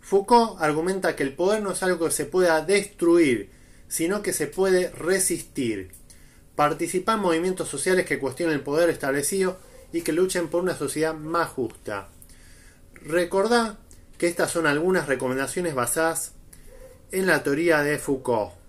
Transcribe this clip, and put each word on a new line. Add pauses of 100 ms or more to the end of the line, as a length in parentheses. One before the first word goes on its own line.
Foucault
argumenta
que
el
poder
no
es
algo
que
se
pueda
destruir, (360)
sino
que
se
puede
resistir. (640)
Participa
en
movimientos
sociales
que
cuestionen
el
poder
establecido (340)
y
que
luchen
por
una
sociedad
más
justa. (920)
Recordá (400)
que
estas
son
algunas
recomendaciones
basadas (800)
en
la
teoría
de
Foucault. (180)